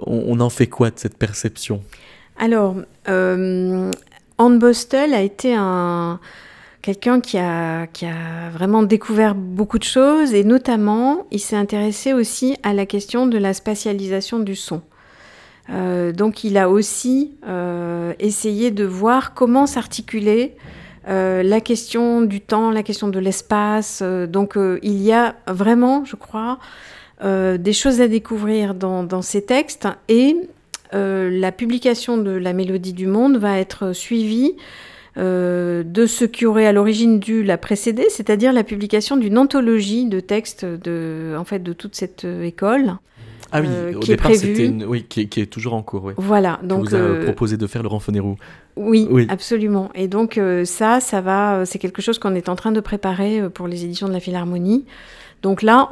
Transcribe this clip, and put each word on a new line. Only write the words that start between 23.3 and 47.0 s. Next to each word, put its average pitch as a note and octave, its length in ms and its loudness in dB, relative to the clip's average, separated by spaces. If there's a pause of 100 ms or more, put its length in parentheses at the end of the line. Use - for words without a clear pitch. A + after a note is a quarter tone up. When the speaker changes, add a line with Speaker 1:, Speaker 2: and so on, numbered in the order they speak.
Speaker 2:
Euh, F#3 240 -2
donc, G3 320 -2
euh, F#3 240 0
il G3+ 180 -2
y G#3 100 2
a A#3 260 2 (100)
vraiment, A#3+ 580 2
je A3 120 -12
crois, A#3 420 -8 (640)
euh, F#3+ 340 0
des F#3 160 0
choses B3 300 4
à A#3+ 60 6
découvrir G#3+ 680 -2
dans, F#3 300 -4
dans F#3 180 -4
ces G3+ 200 -2
textes, B3 460 0 (200)
et, C4 280 6 (560)
euh, F#3+ 380 -2
la F#3 200 0
publication A#3+ 680 0
de G3 140 0
La F3+ 200 -2
Mélodie F#3 400 -2
du F#3 140 -6
Monde A#3+ 320 4
va G3+ 200 0
être F#3+ 360 -4
suivie, A#3 640 0 (600)
euh, F3+ 640 0
de F3 220 2
ce A3+ 220 2
qui A#3 180 -4
aurait A3 220 4
à G#3 60 8
l'origine G#3+ 480 4
dû A3 220 -2
la F#3+ 140 2
précéder, A3+ 540 -2
c'est-à-dire A3 420 2
la A3+ 120 2
publication G#3 520 -2
d'une G#3+ 220 2
anthologie A#3 680 2
de F#3+ 140 -2
textes G#3 460 -4
de, E3 720 -6
en F3 60 -8
fait, G3 160 -6
de F3 120 -8
toute - 240 -14
cette, - 300 -10
euh, F3 160 -6
école. F#3+ 540 0 (560)
Speaker 1:
Ah D3+ 80 0
oui, D#3 100 0
Speaker 2:
Euh, F3 240 -4
Speaker 1:
au G#2 60 -8
Speaker 2:
qui A3+ 100 0
est - 60 6
Speaker 1:
départ, - 160 4
Speaker 2:
prévue. G3 160 4
Speaker 1:
c'était G#3 180 2
une... A2 180 -2
oui, A#2 240 -4
qui - 120 -4
est, G#2 60 -2
qui G#2+ 140 -4
est G2+ 60 -2
toujours A2+ 280 -8
en A2 80 -4
cours, G2 220 -10
oui. G2 120 -8
Speaker 2:
Voilà, F#3+ 440 2
Speaker 1:
Que F3+ 60 -10
Speaker 2:
donc, G3 220 -2
Speaker 1:
vous G#3 80 0
a, - 20 2
euh, E3+ 220 0